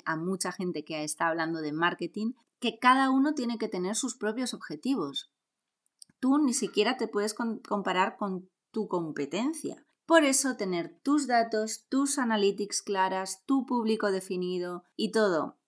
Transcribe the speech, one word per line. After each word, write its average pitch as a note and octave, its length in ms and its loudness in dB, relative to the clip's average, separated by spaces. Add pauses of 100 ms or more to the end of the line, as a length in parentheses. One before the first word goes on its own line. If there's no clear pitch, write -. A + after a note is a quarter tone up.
a E3 120 -2
mucha F3+ 340 -2
gente F3 320 -6
que D#3 220 -8
está E3 240 -2
hablando E3 320 -2
de D3+ 100 -4
marketing, F3 640 -2 (260)
que A#3 200 -2
cada C4 300 6
uno C4+ 240 4
tiene A#3+ 240 -4
que G#3+ 120 -2
tener F#3 260 -2
sus - 220 -2
propios A3+ 360 -4
objetivos. E3+ 760 -4 (880)
Tú C4 200 4
ni C4+ 140 2
siquiera G#3 440 0
te A3 100 -2
puedes G#3 260 0
con-, A3+ 260 -4
comparar - 580 0
con F#3 320 -6 (220)
tu G#3+ 180 -2
competencia. F3 960 -2 (200)
Por D#4+ 200 6
eso, C4 320 2
tener F3+ 440 -4
tus C#4 260 2
datos, A3+ 600 0
tus C4+ 300 2
analytics G3+ 640 0
claras, F#3+ 640 -2
tu C4+ 200 2
público A3 460 0
definido F3+ 720 -2 (120)
y G#3+ 160 -2
todo F#3+ 460 2 (100)